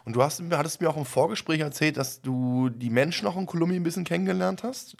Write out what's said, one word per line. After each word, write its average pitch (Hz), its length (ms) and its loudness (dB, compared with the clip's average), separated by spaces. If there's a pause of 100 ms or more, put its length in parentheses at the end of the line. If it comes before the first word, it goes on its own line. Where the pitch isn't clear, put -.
Und 117 100 -2
du 123 60 6
hast, 151 200 0 (100)
hattest 156 280 0
mir 165 80 2
auch 151 80 0
im 147 80 -2
Vorgespräch 127 560 0
erzählt, 151 380 0
dass - 240 -4
du 127 480 2
die 120 180 -4
Menschen 147 400 2
auch 180 80 -4
in 190 80 -4
Kolumbien 175 380 0
ein - 20 0
bisschen 170 200 -2
kennengelernt 185 580 0
hast, - 380 -10